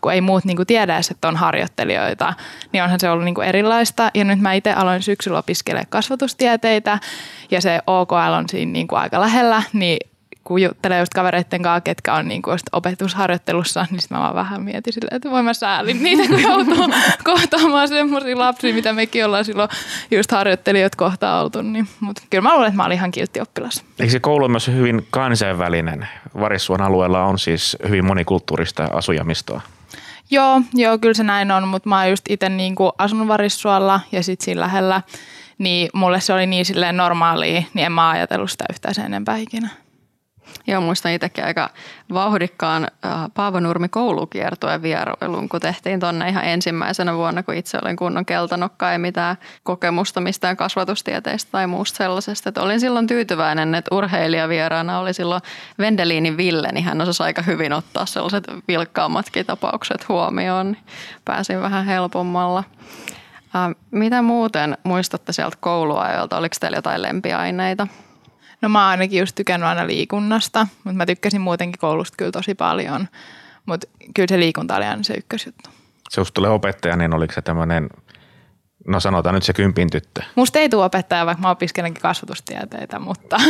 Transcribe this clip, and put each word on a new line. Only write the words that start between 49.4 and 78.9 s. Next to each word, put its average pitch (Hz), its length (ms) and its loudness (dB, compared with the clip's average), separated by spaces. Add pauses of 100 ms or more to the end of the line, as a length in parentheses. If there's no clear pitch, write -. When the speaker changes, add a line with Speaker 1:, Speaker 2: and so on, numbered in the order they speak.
Speaker 3:
kokemusta 180 580 -2
mistään 185 360 -2
kasvatustieteistä - 920 -4
tai 190 160 -2
muusta 180 300 -4
sellaisesta. 196 520 -4
Et - 80 -6
olin 202 220 0
silloin 240 280 0
tyytyväinen, 160 680 0
että 175 200 -2
urheilijavieraana 165 1040 0
oli 185 140 -4
silloin 175 280 -2 (380)
Vendelinin 170 580 2
Ville, 165 340 0
niin 165 140 -2
hän 156 160 -2
osasi 170 220 -2
aika 165 180 -2
hyvin 160 320 -2
ottaa - 320 -4
sellaiset - 380 -4 (240)
vilkkaammatkin 170 800 -4
tapaukset - 640 -6
huomioon, 185 640 -2
niin 214 120 -8 (420)
pääsin 190 360 -4
vähän 196 240 -2
helpommalla. 180 800 -2 (920)
Äh, 180 200 -2 (160)
mitä 226 300 2
muuten 226 640 0
muistatte 180 500 -2
sieltä 104 260 -4
kouluajoilta? 151 800 -2
Oliko 165 220 -4
teillä - 180 -4
jotain - 240 -4
lempiaineita? 185 840 -4 (760)
Speaker 1:
No 214 80 0
mä 214 120 4
oon 196 80 6
ainakin 185 300 0
just 185 160 -2
tykännyt 175 340 -2
aina 170 180 -2
liikunnasta, 208 800 0 (160)
mut 185 120 -6
mä 180 100 0
tykkäsin 202 360 0
muutenkin 175 380 -4
koulusta 160 380 -2
kyllä 180 140 -4
tosi 190 240 -6
paljon. - 520 -2 (580)
Mut 175 200 -6 (300)
kyllä 185 140 2
se 190 100 4
liikunta 160 360 0
oli 101 100 0
aina - 180 -4
se - 100 -4
ykkösjuttu. - 560 -10 (400)
Speaker 2:
Se, - 120 -2
kun 90 120 0
tulee 101 180 2
opettaja, 95 440 0
niin 82 180 2
oliko 80 200 0
se 85 80 -6
tämmönen, 82 480 0 (960)
no 95 120 2